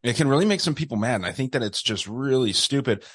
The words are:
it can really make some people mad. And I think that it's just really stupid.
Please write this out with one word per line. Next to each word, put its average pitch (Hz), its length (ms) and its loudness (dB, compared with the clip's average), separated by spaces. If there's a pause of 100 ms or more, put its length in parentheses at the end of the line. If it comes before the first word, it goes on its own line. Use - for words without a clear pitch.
it 120 140 0
can 147 120 4
really 147 180 4
make - 140 2
some 156 140 0
people 123 240 -4
mad. 117 180 0
And 92 100 -4
I 90 60 -4
think 131 200 -6
that 127 100 0
it's 104 200 -4
just 101 240 -2
really 127 460 0
stupid. 127 500 0 (120)